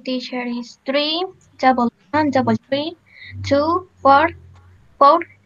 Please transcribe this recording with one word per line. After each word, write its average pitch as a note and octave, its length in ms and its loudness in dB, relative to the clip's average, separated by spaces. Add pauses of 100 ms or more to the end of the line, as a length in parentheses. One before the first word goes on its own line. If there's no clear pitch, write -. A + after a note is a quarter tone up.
teacher, B3+ 440 -8
is A#3+ 360 -10
three, D4+ 400 -2 (340)
double B3 320 0 (220)
one, D4+ 180 0
double A#3+ 260 0 (120)
three, D4+ 280 -6 (500)
two, D#4+ 420 0 (120)
four, C#4 280 6 (720)
four, D4 200 6 (280)